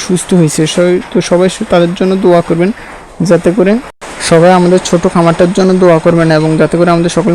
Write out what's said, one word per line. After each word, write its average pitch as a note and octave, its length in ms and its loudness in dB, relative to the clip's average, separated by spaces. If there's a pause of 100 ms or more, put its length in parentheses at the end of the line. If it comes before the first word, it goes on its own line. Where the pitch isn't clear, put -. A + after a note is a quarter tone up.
সুস্থ F3+ 240 -4 (100)
হয়েছে। D#3+ 220 0 (140)
সবাই, F3+ 200 0 (160)
তো - 60 -2 (120)
সবাই F3+ 260 2
সু-, A3 160 -8
তাদের F3 280 2
জন্য F#3+ 120 0 (140)
দোয়া F3 220 4
করবেন, E3+ 220 -2 (600)
যাতে E3+ 280 2
করে G3 160 2 (560)
সবাই E3+ 300 4
আমাদের F3+ 200 2 (100)
ছোট E3+ 140 -2 (100)
খামারটার E3+ 440 0
জন্য F#3 140 2 (120)
দোয়া F3 220 4
করবেন E3 240 2 (100)
এবং D#3 100 -2 (120)
যাতে D#3 180 0
করে F3 160 2
আমাদের E3+ 220 0
সকল E3+ 160 0